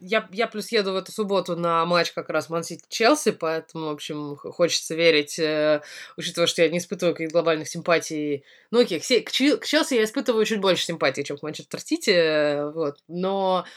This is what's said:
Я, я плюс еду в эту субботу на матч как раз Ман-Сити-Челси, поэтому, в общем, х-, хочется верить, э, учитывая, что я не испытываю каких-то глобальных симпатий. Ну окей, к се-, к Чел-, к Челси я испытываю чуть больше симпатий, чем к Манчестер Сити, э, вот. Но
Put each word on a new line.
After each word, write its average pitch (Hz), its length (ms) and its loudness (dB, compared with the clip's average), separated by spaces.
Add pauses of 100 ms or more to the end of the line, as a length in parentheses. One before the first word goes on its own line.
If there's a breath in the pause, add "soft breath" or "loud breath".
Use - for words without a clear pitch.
Я, 190 320 -2
я 220 160 -2
плюс 208 240 -10
еду 196 200 0
в 190 40 -2
эту 185 160 -8
субботу 190 420 -2
на 170 300 0
матч 175 280 2
как - 180 -8
раз 156 200 -2
Ман-Сити-Челси, 202 800 0
поэтому, 160 560 -6
в - 20 -4
общем, 147 460 -8
х-, - 140 -14
хочется - 460 0
верить, 156 420 4
э, 151 440 2 (340 loud breath)
учитывая, 170 320 -2
что 175 140 2
я 160 80 6
не 175 80 -2
испытываю 170 360 -2
каких-то 160 200 -6
глобальных 160 340 0
симпатий. 156 720 -2 (300 soft breath)
Ну 233 80 6
окей, 196 180 2
к - 60 -12
се-, 247 160 4
к 226 100 -8
Чел-, 269 280 2
к - 80 -12
Челси 294 280 2
я 220 100 4
испытываю 220 420 0
чуть 214 140 -2
больше 185 260 2
симпатий, 151 360 -2
чем 143 140 -8
к - 60 -16
Манчестер - 380 -10
Сити, 320 300 -2
э, 151 600 2
вот. 156 240 -4 (100)
Но 185 580 -2 (120 loud breath)